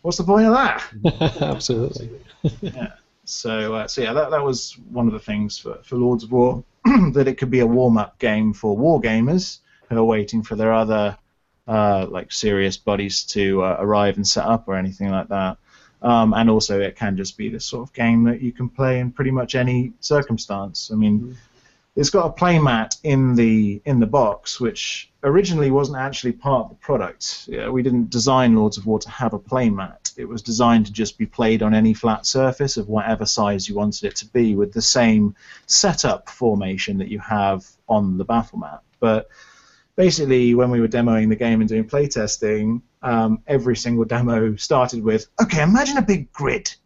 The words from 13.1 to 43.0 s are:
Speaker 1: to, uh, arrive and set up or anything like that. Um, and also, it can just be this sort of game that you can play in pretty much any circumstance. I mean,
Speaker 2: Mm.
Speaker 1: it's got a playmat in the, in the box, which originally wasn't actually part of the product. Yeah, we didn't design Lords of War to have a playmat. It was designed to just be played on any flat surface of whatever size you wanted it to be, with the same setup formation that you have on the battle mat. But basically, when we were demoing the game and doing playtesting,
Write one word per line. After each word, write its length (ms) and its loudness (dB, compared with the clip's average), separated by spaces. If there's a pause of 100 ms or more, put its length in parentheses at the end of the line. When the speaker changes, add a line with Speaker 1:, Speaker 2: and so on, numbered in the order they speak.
Speaker 1:
to, 400 0
uh, 160 0
arrive 360 2
and 100 -4
set 200 -2
up 220 0
or 80 -4
anything 340 -4
like 180 -4
that. 300 -4 (420)
Um, 320 4
and 160 4
also, 320 2
it 160 -4
can 200 -4
just 200 -8
be 120 -8
this 180 -10
sort 220 -10
of 40 -20
game 320 2
that 160 2
you 120 -4
can 160 -8
play 320 -2
in 100 -4
pretty 220 -4
much 240 -4
any 440 0
circumstance. 920 -4
I 20 -6
mean, 260 2
Speaker 2:
Mm. 140 -12 (600)
Speaker 1:
it's 140 0
got 160 2
a 140 -2
playmat 640 2
in 320 2
the, 500 2
in 140 0
the 80 4
box, 540 -2
which 500 -6 (140)
originally 480 2
wasn't 260 0
actually 320 -4
part 360 -2
of 40 -18
the 60 -20
product. 720 -6
Yeah, 220 -8
we 120 0
didn't 260 0
design 460 4
Lords 240 2
of 80 -10
War 140 0
to 100 -14
have 240 -4
a 40 -8
playmat. 800 -4
It 120 -12
was 140 -10
designed 440 2
to 60 -14
just 260 -6
be 80 -2
played 360 0
on 120 2
any 200 4
flat 320 -2
surface 500 0
of 120 -6
whatever 380 -2
size 420 -2
you 60 -8
wanted 300 -2
it 120 -6
to 100 -10
be, 280 2
with 180 0
the 100 -4
same 520 4 (320)
setup 600 0
formation 720 -2
that 100 -6
you 100 -8
have 480 -2 (220)
on 280 2
the 80 -4
battle 360 -2
mat. 200 -14 (200)
But 280 0 (680)
basically, 580 4
when 160 4
we 100 2
were 80 2
demoing 400 2
the 80 2
game 240 2
and 80 2
doing 160 0
playtesting, 960 -2 (220)